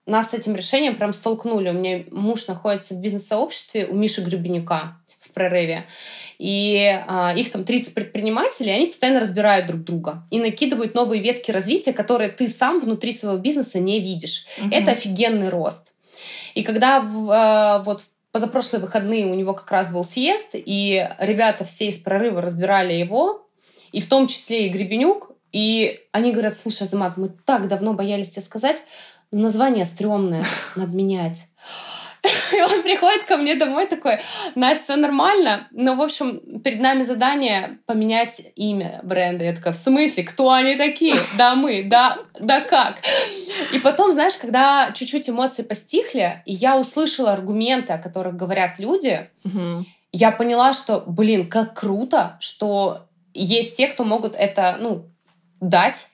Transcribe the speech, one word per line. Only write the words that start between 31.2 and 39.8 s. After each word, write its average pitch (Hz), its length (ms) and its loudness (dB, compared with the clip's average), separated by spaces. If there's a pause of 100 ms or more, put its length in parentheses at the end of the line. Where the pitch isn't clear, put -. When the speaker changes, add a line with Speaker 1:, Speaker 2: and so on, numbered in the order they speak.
Speaker 1:
<laughs> - 280 0
И 392 100 4
он 370 200 4
приходит 370 420 4
ко 339 140 2
мне 294 180 2
домой 294 320 0
такой: 277 320 0 (360)
«Настя, 254 280 2
всё 277 140 -4
нормально?» 294 760 2
Ну, 254 240 0
в 254 60 -2
общем, 262 600 -4
перед 220 200 -2
нами 262 220 2
задание 247 840 0
поменять 226 560 0 (140)
имя 202 480 -4
бренда. 175 420 -2
Я 170 100 -2
такая: 170 180 -4
«В 170 40 -6
смысле? 277 460 2